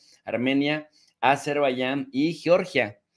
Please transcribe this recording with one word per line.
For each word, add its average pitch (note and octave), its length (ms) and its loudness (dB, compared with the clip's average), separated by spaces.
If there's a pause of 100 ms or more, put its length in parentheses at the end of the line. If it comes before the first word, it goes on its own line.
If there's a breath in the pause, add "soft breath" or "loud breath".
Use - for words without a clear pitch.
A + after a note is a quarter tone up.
(260 soft breath)
Armenia, C#3 640 -2 (320 soft breath)
Azerbaiyán C3+ 920 0
y D3+ 220 0
Georgia. D#3+ 680 0 (160 soft breath)